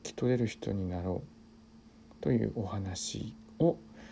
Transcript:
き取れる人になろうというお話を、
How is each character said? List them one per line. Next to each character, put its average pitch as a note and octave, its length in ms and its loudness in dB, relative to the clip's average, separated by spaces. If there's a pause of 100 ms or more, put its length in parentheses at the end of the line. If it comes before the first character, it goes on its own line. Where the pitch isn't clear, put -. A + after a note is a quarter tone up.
き - 120 -12
取 B2 180 2
れ B2+ 60 4
る A#2+ 100 2
人 - 240 -4
に F#2+ 180 0
な F2+ 140 -2
ろ F#2 180 0 (960)
う - 40 -10
と D3 80 4
い A2+ 120 4
う G#2+ 120 0
お G#2+ 100 -2
話 - 720 -6 (240)
を、 E3 180 6 (340)